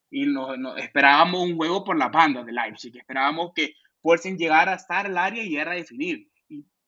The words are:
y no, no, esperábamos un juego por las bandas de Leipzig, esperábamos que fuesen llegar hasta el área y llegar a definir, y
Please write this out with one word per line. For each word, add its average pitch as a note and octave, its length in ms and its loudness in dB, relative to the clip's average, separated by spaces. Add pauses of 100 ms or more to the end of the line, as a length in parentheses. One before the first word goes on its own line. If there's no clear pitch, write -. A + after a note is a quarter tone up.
(100)
y C#3 160 -4
no, C3+ 300 -2
no, B2+ 200 -10
esperábamos D3 640 4
un F3 140 -2
juego F3 280 -2
por F#3+ 120 -2
las C3 140 0
bandas C#3 360 2
de A2+ 60 -14
Leipzig, A#2 440 -8
esperábamos C#3+ 580 -4
que D3+ 200 -4 (260)
fuesen E3+ 360 2
llegar E3 320 4
hasta F#3 340 -4
el G3 160 -8
área G3+ 240 -2
y G#3 80 -8
llegar D3+ 180 -4
a F3 60 -6
definir, D#3 540 -8 (200)
y D3+ 160 -18 (240)